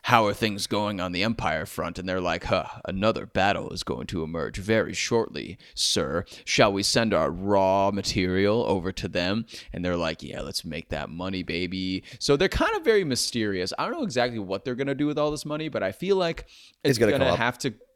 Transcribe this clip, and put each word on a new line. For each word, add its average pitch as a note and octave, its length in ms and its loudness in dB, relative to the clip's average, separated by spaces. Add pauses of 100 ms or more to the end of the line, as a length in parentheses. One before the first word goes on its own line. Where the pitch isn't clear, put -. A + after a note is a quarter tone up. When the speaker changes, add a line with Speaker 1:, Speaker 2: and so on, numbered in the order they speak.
Speaker 1:
"How A#2 180 6
are G2+ 80 2
things G2+ 340 -2
going G#2 320 -2
on F2+ 140 -4
the F2 100 0
Empire F2 420 0
front?" F2 320 -6
And F#2 120 -6
they're F#2 100 0
like, F2 240 -2
"Huh, F2+ 220 0 (180)
another G2 420 0
battle F#2+ 440 0
is - 140 -6
going B1 240 -4
to - 140 -4
emerge D#2+ 360 -4
very G2+ 360 2
shortly, - 640 -2 (180)
sir. D#2+ 500 0 (180)
Shall A2 300 4
we G2 100 0
send A2+ 300 2
our D#2+ 180 4
raw G2 580 4
material G2 800 2
over F#2 240 0
to - 160 -6
them?" F#2 380 0 (260)
And F2 140 -4
they're F2+ 100 0
like, D#2+ 260 -2
"Yeah, - 200 -8
let's - 240 -8
make D#2+ 240 -8
that D2+ 200 -4
money, F#2 320 -4
baby." F#2 600 -2 (160)
So C#3+ 160 4
they're F3+ 140 4
kind G#4 260 2
of F#4 80 -4
very G#3 220 4
mysterious. G#2+ 720 -2
I C#3+ 60 -2
don't G#3+ 80 -4
know E4+ 100 -4
exactly B2 360 0
what F#2+ 260 -4
they're B2+ 100 -2
gonna C#3 180 -2
do D3 140 0
with D3+ 100 0
all D3+ 140 2
this D3 140 -8
money, D3+ 240 -4
but A#2 140 -2
I F#2+ 100 0
feel F#3+ 240 0
like E3+ 300 -2 (360)
it's D3 60 4
Speaker 2:
It's B2+ 100 4
gonna G#2+ 140 6
Speaker 1:
gonna C3+ 100 4
Speaker 2:
come B2+ 120 4
up. G2 40 2
Speaker 1:
have A#2+ 200 0
to, C3 140 -2 (220)